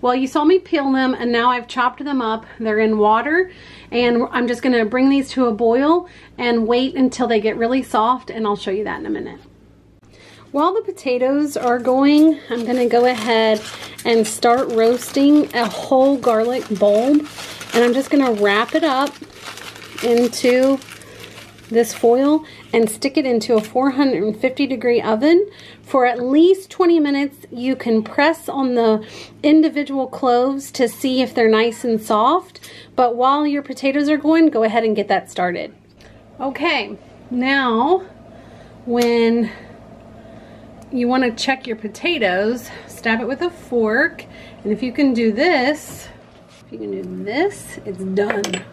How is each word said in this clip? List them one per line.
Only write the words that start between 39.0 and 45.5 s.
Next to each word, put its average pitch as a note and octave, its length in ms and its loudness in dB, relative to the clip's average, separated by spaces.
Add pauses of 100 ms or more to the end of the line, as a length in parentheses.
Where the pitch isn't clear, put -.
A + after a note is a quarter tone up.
you A#3+ 160 -2
wanna B3+ 260 0
check C4 320 -4
your A3+ 100 -6
potatoes, A3+ 960 -2 (160)
stab A3+ 340 -4
it A3+ 60 -6
with C4 140 -6
a F4 100 -2
fork, B3 760 -2 (380)
and G#3 100 -4
if G3+ 100 -4
you B3+ 100 -6
can C4+ 220 2
do A3+ 180 2
this, D4 760 -2 (580)